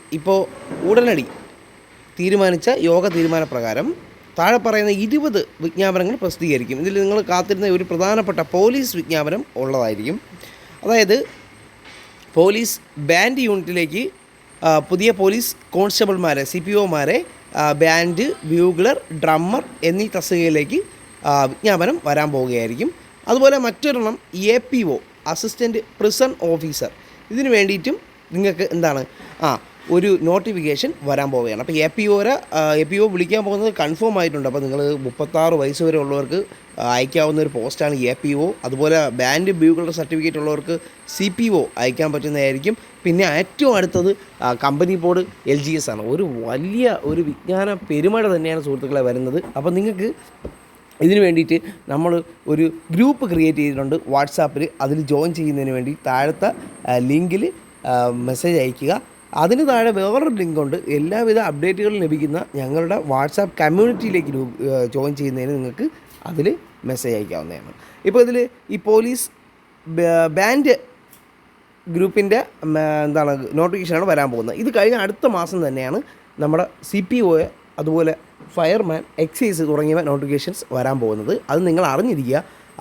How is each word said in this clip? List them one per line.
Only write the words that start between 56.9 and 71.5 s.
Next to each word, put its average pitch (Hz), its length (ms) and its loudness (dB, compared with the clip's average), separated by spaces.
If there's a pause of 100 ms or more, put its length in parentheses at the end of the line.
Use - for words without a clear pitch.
ലിങ്കിൽ, 175 560 0 (320)
ആ, 123 220 0
മെസ്സേജ് 127 520 -2
അയക്കുക. 135 420 -2 (320)
അതിന് 240 340 2
താഴെ 233 240 4
വേറൊരു 214 380 0
ലിങ്കുണ്ട്. 165 480 -2 (100)
എല്ലാവിധ 214 520 0
അപ്ഡേറ്റുകളും 185 600 -2
ലഭിക്കുന്ന 156 460 -2 (100)
ഞങ്ങളുടെ 156 400 -2
WhatsApp 147 540 0 (120)
കമ്മ്യൂണിറ്റിയിലേക്ക് 185 680 2
ഗ്രൂപ്പ്, 131 420 -6
ആ, 131 160 2
ജോയിൻ 139 300 -2
ചെയ്യുന്നതിന് 135 360 -4
നിങ്ങൾക്ക് 139 380 -4 (360)
അതിൽ 180 320 -2 (280)
മെസ്സേജ് 123 300 -4
അയക്കാവുന്നതാണ്. 82 580 -8 (320)
ഇപ്പോൾ 214 160 6
ഇതിൽ 240 280 2 (200)
ഈ 208 60 -4
പോലീസ് 226 540 0 (580)
ബ-, 165 400 2
ബാൻഡ് 233 500 2 (1120)